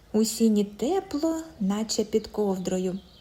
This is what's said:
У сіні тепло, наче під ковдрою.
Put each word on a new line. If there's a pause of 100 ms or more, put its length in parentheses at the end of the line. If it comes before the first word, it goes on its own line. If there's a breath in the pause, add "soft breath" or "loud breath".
(140)
У
сіні
тепло, (180)
наче
під
ковдрою. (220)